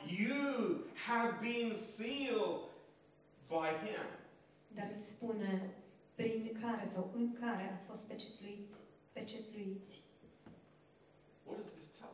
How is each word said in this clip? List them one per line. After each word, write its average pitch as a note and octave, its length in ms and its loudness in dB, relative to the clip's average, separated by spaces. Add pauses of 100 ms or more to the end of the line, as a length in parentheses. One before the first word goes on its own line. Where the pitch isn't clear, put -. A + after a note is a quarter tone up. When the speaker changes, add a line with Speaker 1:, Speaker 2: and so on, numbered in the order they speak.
(240)
Speaker 1:
you C#4 180 4 (680)
have A#3 220 6 (180)
been A#3 200 4 (260)
sealed A#3 680 2 (840)
by D#3+ 220 4 (160)
him." - 220 -2 (680)
Speaker 2:
Dar G3 160 0
îl G#3 60 -6 (120)
spune, G#3 400 0 (640)
„Prin A3+ 460 0
care” A3+ 320 0
sau F#3 200 0
„În A#3 200 2
care” G3 420 0
ați - 100 -6
fost - 260 -8
pecetluiți, - 680 -8 (340)
pecetluiți. G#3 840 -6 (1500)
Speaker 1:
What G#3 160 -2
does F3 160 -8
this D3+ 100 -10 (120)
tell - 140 -12